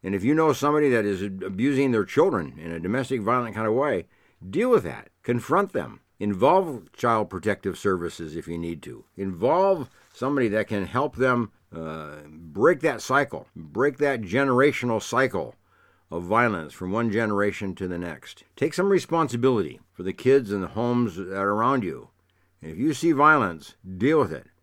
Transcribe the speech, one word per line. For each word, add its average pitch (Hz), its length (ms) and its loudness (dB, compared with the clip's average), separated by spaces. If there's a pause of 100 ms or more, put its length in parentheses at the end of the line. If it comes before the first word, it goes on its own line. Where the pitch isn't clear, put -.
And 95 80 -4
if 98 100 -2
you 139 120 4
know 160 180 4
somebody 147 380 2
that 113 120 2
is 98 200 -2
abusing 104 640 0
their 110 160 2
children 98 580 0
in 85 80 -10
a 82 80 -6
domestic 123 420 -2
violent 113 340 0
kind 110 100 -4
of 107 80 0
way, 127 320 0 (420)
deal 190 220 0
with 196 140 4
that. - 260 -10 (140)
Confront 135 500 0
them. 98 260 -6 (200)
Involve 127 720 2
Child 113 400 0
Protective 95 440 -4
Services 85 600 -2
if 82 120 -8
you 85 120 -6
need 85 240 -6
to. 55 220 -16 (120)
Involve 131 720 0 (240)
somebody 131 360 0
that 104 180 0
can 104 180 -2
help 131 300 -2
them, 120 360 0 (240)
uh, 78 420 -10 (120)
break 87 520 2
that 135 200 0
cycle, - 540 -2
break 110 420 -2
that 139 240 0
generational 123 800 2
cycle 101 540 -2 (560)
of 85 100 -6
violence 95 500 0
from 90 200 -8
one 113 200 0
generation 101 640 -2
to 95 140 -8
the 87 100 -6
next. - 460 -12 (120)
Take 156 200 -2
some 190 140 0
responsibility 127 880 0 (120)
for 90 120 -14
the 92 100 -4
kids 123 380 4
and 101 100 -2
the 87 60 -4
homes 120 480 0
that 92 180 -8
are 98 160 0
around 117 340 2
you. 71 260 -8 (520)
And 80 100 -12
if 80 60 -12
you 143 160 0
see 160 180 0
violence, 135 640 4 (240)
deal 147 220 4
with 95 120 0
it. 73 140 -12 (180)